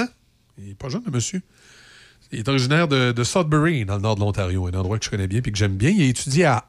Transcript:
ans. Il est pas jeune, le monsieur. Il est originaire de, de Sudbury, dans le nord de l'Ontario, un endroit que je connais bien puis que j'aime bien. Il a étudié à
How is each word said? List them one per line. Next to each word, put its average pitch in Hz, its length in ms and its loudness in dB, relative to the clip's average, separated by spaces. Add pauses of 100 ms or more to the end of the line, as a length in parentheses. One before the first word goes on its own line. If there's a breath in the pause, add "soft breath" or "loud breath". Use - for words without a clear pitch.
ans. 247 60 -4 (500)
Il 101 120 -16
est 98 40 -16
pas 135 140 -12
jeune, 196 180 -6
le 170 60 -6
monsieur. 127 280 -4 (920 soft breath)
Il 120 80 -8
est 107 80 -6
originaire 139 400 2
de, 127 240 4
de 117 120 -2
Sudbury, 151 600 2
dans 98 120 -2
le 98 60 -4
nord 110 140 0
de 98 40 -2
l'Ontario, 95 460 0
un 87 80 -4
endroit 95 240 -2
que - 60 -6
je - 60 -8
connais 98 180 -2
bien 107 120 -2
puis 120 120 -4
que 98 60 -4
j'aime 98 180 0
bien. 120 140 2
Il 208 120 4
a 135 40 4
étudié 135 400 2
à 123 220 2